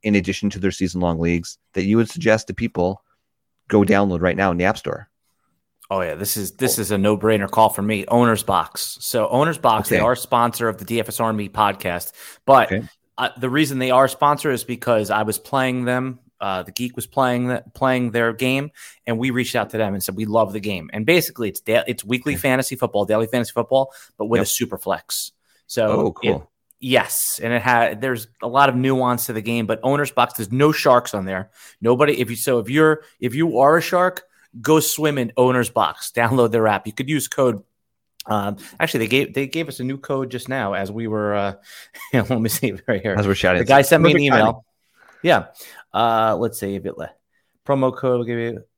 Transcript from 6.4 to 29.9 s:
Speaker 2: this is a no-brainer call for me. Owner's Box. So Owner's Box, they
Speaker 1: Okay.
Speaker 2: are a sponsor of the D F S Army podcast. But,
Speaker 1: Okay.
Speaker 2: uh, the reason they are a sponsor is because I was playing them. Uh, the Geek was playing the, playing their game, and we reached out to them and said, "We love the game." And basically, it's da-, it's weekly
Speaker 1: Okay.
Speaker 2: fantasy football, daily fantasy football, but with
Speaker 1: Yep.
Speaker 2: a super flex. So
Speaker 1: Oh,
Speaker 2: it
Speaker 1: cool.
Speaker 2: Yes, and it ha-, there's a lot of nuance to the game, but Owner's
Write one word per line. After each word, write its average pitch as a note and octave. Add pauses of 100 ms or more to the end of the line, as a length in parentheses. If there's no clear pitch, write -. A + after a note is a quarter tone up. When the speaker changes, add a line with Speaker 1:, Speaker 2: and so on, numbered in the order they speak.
Speaker 2:
this A#2+
is G2+
a G#2
no-brainer G#2
call A2
for -
me. G#2
Owner's A#2
Box. -
So A2
Owner's D3
Box, A2
they A2+
Speaker 1:
Okay. G#2
Speaker 2:
are A#2+
a B2+
sponsor A#2
of G#2+
the G2
D A#2
F G#2+
S -
Army A2
podcast. G2 (320)
But, C3
Speaker 1:
Okay. G#2 (300)
Speaker 2:
uh, B2
the B2+
reason C3+
they B2+
are C3
a B2+
sponsor D3
is B2
because A2+
I G#2+
was G#2+
playing B2+
them. B2+ (200)
Uh, F#2+
the F#2
Geek B2
was -
playing B2
the, B2+
playing B2+
their A#2
game, C3 (360)
and A2+
we B2+
reached B2
out G#2+
to A2
them G2+
and F#2
said, -
"We G#2+
love G#2+
the G#2+
game." F#2+
And G#2+
basically, D#3+
it's -
da-, A2
it's A2+
weekly B2+
Speaker 1:
Okay. -
Speaker 2:
fantasy C3
football, G#2
daily A2
fantasy A#2+
football, C3+ (240)
but G#2+
with A#2
Speaker 1:
Yep. -
Speaker 2:
a -
super -
flex. - (360)
So A2+
Speaker 1:
Oh, G#2+
Speaker 2:
it F2
Speaker 1:
cool. - (300)
Speaker 2:
Yes, -
and A#2
it A#2
ha-, A#2
there's A#2+ (140)
a A#2
lot C3+
of B2
nuance B2+
to B2
the A2
game, A#2
but A2
Owner's C#3